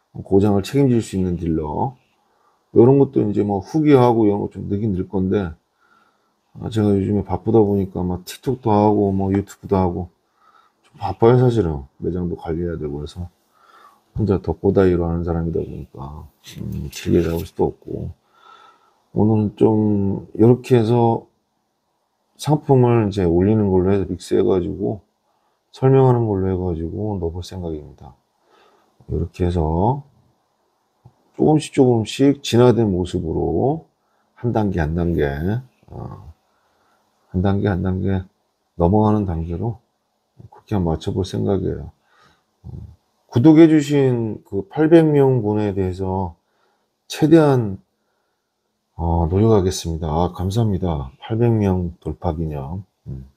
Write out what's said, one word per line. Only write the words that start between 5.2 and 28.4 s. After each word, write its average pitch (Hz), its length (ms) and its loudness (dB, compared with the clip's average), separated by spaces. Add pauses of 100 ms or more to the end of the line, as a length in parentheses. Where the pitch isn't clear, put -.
아, 101 100 -8
제가 107 200 0
요즘에 101 340 0
바쁘다 107 360 0
보니까 98 440 0
막 90 220 -6
틱톡도 - 460 -6
하고 104 400 2
뭐 95 220 -2
유튜브도 98 420 -4
하고 90 340 -2 (760)
좀 - 140 -20
바빠요, 113 420 2
사실은. 98 440 0 (140)
매장도 87 380 -6
관리해야 85 420 -8
되고 73 260 -8
해서 87 260 -12 (880)
혼자 98 240 0
덕보다이로 92 640 0
하는 85 180 -4
사람이다 82 360 -4
보니까, 76 680 -14 (320)
음, 76 320 -10
길게 92 300 0
잡을 82 240 -2
수도 - 200 -4
없고, 80 460 -10 (1000)
오늘은 107 440 0
좀 107 760 0
이렇게 123 440 4
해서 117 500 0 (1120)
상품을 123 720 2
이제 95 140 -2
올리는 98 460 2
걸로 92 240 2
해서 98 160 -2
믹스해가지고 95 920 -2 (680)
설명하는 131 560 2
걸로 95 240 -2
해가지고 92 680 -6
넣어볼 85 240 -8
생각입니다. 76 720 -14 (920)